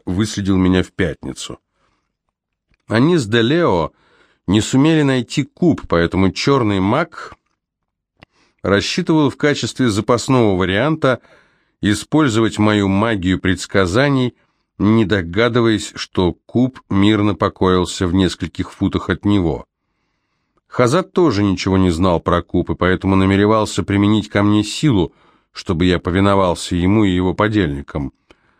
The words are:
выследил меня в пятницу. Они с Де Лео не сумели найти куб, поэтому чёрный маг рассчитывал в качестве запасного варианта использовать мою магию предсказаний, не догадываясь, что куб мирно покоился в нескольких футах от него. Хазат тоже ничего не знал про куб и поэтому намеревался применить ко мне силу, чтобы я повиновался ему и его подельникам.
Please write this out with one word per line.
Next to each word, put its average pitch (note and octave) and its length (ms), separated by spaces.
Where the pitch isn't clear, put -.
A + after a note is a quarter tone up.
выследил G2 500
меня F#2 260
в - 100
пятницу. - 640
Они C#3 300
с B2+ 100
Де A2+ 160
Лео A#2 500
не G#2 140
сумели D3+ 420
найти C3+ 420
куб, - 440
поэтому F2 420
чёрный G#2+ 500
маг B2 560
рассчитывал D3 680
в - 60
качестве C3+ 520
запасного A2 680
варианта B2 640
использовать A2 760
мою G#2 300
магию G2 520
предсказаний, G#2+ 960
не A2 260
догадываясь, G#2+ 920
что F2+ 360
куб A#2+ 420
мирно G#2 460
покоился F#2 720
в E2+ 80
нескольких - 580
футах - 380
от E2+ 140
него. E2+ 420
Хазат C#3+ 440
тоже B2+ 300
ничего F#2+ 360
не F#2 120
знал E2+ 300
про E2+ 220
куб F2 280
и E2 40
поэтому F#2 420
намеревался G2+ 680
применить G2+ 460
ко G2+ 140
мне G#2 200
силу, G#2 500
чтобы F2+ 340
я F2 120
повиновался F#2 760
ему G2 280
и F#2 100
его F2+ 200
подельникам. D#2 760